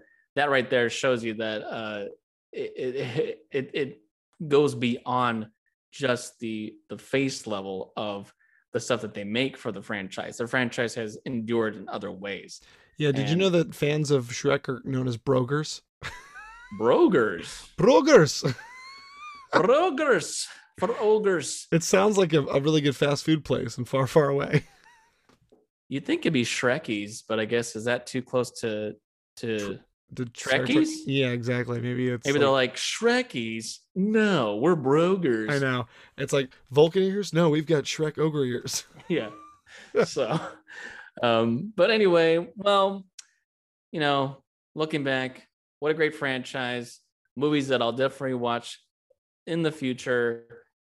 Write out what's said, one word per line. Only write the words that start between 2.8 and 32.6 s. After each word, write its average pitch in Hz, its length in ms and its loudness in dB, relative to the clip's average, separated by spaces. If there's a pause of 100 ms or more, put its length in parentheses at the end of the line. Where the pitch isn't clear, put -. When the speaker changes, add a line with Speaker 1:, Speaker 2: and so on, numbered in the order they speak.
Speaker 1:
<laughs> - 60 -20
it, 135 240 -4
it 139 260 -6 (460)
goes 143 260 4
beyond 120 760 -2 (420)
just 127 480 -4
the, 110 340 -8 (160)
the 101 80 -12
face 135 480 -2
level 98 500 -8
of 104 380 -8 (380)
the 117 80 -2
stuff 113 220 -2
that 107 140 -12
they 104 80 -10
make 120 340 -2
for 117 140 -8
the 98 100 -10
franchise. - 560 -10
The 120 80 -4
franchise 120 480 -2
has 110 320 -8
endured 113 500 -2
in 95 140 -14
other 101 220 -8
ways. 95 500 -12 (380)
Speaker 2:
Yeah, 147 120 0
did 135 140 0
you 139 60 0
Speaker 1:
And 170 100 2
Speaker 2:
know 190 80 4
that 170 240 2
fans 147 380 0
of 127 160 2
Shrek 139 420 -2
are 123 160 -6
known 131 220 -2
as 117 100 -4
brogers? 135 640 -2 (220)
<laughs> - 760 -16
Speaker 1:
Brogers? 117 880 2 (100)
Speaker 2:
Brogers! 226 760 6 (500)
<laughs> 1077 500 -14
Speaker 1:
Brogers! 277 920 2 (300)
For 190 220 -2
ogres. 202 720 0
Speaker 2:
It 165 120 2
sounds 196 340 4
like 180 140 4
a, 151 140 4
a 139 160 0
really 156 200 4
good 139 140 2
fast 143 300 0
food 156 180 2
place 127 340 -2
in 123 80 -4
Far, 135 220 0
Far 143 220 4
Away. 143 340 0 (640)
<laughs> - 640 -20
Speaker 1:
You'd 135 160 -6
think 339 160 0
it'd 170 120 0
be 123 100 2
Shrekies, 113 840 -2
but 110 120 -2
I 110 60 0
guess, 117 300 -2
is 110 100 -8
that 123 200 -2
too 131 160 -6
close 123 300 -4 (100)
to, 107 320 -6 (440)
to 113 200 -4
Speaker 2:
Tr-, 101 140 -6 (420)
the 123 220 -8
Star 131 240 -2
Trek - 100 -2
Speaker 1:
Trekkies? 311 200 4 (180)
Speaker 2:
Yeah, 135 220 0
exactly. 120 520 -4
Maybe 123 280 -2
it's 123 160 -4
Speaker 1:
Maybe 143 140 2
they're 143 100 6
Speaker 2:
like 131 220 2